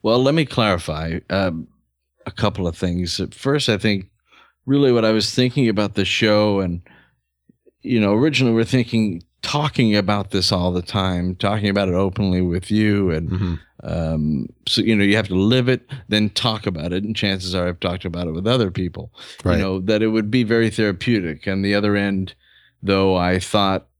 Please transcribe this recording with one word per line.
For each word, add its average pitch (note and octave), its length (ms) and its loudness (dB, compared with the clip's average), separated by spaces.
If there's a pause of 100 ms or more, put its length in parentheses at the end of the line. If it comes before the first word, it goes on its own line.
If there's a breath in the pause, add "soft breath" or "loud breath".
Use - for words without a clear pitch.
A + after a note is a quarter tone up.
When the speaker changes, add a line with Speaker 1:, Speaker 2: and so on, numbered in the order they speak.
Speaker 1:
Well, A#2+ 200 4
let C#3 120 4
me D#3+ 120 2
clarify, E2+ 800 -2
um, F2+ 400 -2 (580)
a - 40 -8
couple G2+ 360 -2
of E2 100 -4
things. F2 440 -4
At - 140 -8
first, C#3 340 -2
I A2 80 0
think G2+ 300 -2 (580 soft breath)
really C3+ 280 4
what A#2 120 4
I A2 80 4
was G#2+ 220 0
thinking B2+ 340 2
about G#2 260 0
the G2 120 0
show G#2+ 540 2
and, F2 200 -4 (1000 soft breath)
you A#2+ 180 0
know, G#2 140 4
originally C3+ 400 2
we're A2+ 100 2
thinking, A2+ 580 0 (200)
talking C3+ 540 0
about G2+ 360 0
this F#2+ 200 0
all F2+ 200 0
the F2+ 100 -2
time, F2+ 540 -2
talking G#2 320 -2
about G2 200 2
it F2+ 60 0
openly F#2 480 0
with F2+ 280 -2
you. G#2 400 2
And, D#2+ 200 -2
Speaker 2:
Mm-hmm. F#2 240 -2 (280 loud breath)
Speaker 1:
um, D#2+ 640 -2 (200)
so, - 160 0
you A2 140 2
know, G2+ 80 4
you G2+ 120 4
have G#2+ 120 0
to F2 60 -4
live A#2 340 2
it, B2+ 200 -2 (200 loud breath)
then G#2+ 220 0
talk A2 360 -4
about F2 260 -4
it. F#2+ 120 -2
And G#2+ 120 -6
chances F#2 380 -4
are F2+ 140 0
I've F2 120 -6
talked F#2 240 -4
about F2 220 -6
it E2 60 -4
with F2 140 -4
other A#2 240 2
people, F2 420 -8 (320 loud breath)
Speaker 2:
Right. F2 120 2
Speaker 1:
you G2+ 60 0
know, F#2+ 180 -2
that G#2+ 220 2
it A2 60 2
would A2 220 0
be B2 140 2
very A2+ 260 2
therapeutic. G2+ 760 -2
And G2 180 -2
the G2+ 100 2
other G2+ 220 2
end, G2+ 380 -2 (480 soft breath)
though, F#2+ 340 2
I F2+ 220 2
thought F#2+ 480 0 (140)